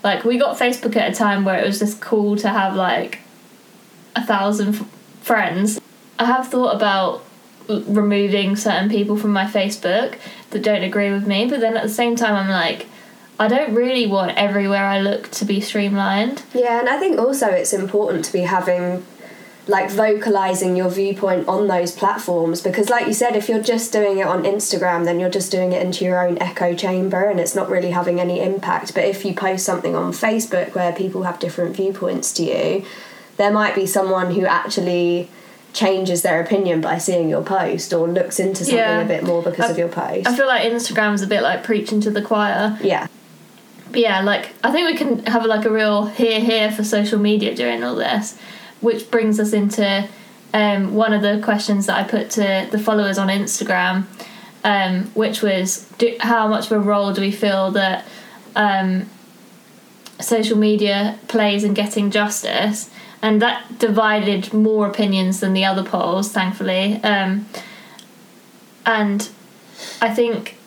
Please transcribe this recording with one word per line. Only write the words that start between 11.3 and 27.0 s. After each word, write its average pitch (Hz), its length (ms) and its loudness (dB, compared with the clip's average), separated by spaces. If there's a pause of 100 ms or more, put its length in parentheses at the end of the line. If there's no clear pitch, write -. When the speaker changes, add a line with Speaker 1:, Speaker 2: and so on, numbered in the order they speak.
Speaker 1:
but 269 120 -2
then 226 160 0
at 226 80 -2
the 214 60 -2
same 233 260 0
time, 226 200 2
I'm 196 140 0
like, 175 360 -2 (540)
I 214 80 4
don't 247 280 2
really 247 320 2
want 190 300 0
everywhere 202 480 2
I 196 160 0
look 202 300 -2
to - 140 -4
be 202 160 0
streamlined. 202 840 0 (100)
Speaker 2:
Yeah, 240 260 2
and 247 100 2
I 277 80 2
think 370 220 2
also 262 300 2
it's 180 240 0
important 196 520 0
to - 80 -8
be 185 80 0
having, 180 640 0 (640)
like, 196 220 0
vocalising 196 880 2
your 185 120 0
viewpoint 190 580 0
on 202 200 2
those 175 240 0
platforms, 175 680 0
because, 208 280 -2
like 240 160 2
you 220 80 0
said, 233 220 0
if 208 140 -2
you're 220 120 2
just 226 300 0
doing 202 260 2
it 190 80 0
on 175 180 0
Instagram, 180 600 0
then 170 160 0
you're 185 100 0
just 190 220 -2
doing 185 220 0
it 180 120 0
into 180 200 -2
your 180 200 2
own 175 140 0
echo 180 340 -2
chamber 185 560 0